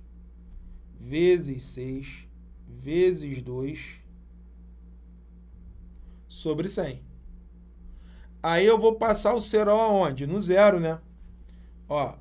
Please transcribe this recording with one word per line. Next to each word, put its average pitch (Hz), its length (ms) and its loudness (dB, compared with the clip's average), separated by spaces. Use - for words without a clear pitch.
vezes 143 640 2
seis 131 680 -12
vezes 147 760 -2
dois 127 560 -10
sobre 160 400 -4
cem. 156 360 -6
Aí 170 240 2
eu 220 140 8
vou 220 160 4
passar 220 400 2
o 226 40 0
cerol 208 400 2
aonde? 180 460 2
No 185 160 -2
zero, 185 380 6
né? 165 200 -4
Ó, 139 340 -4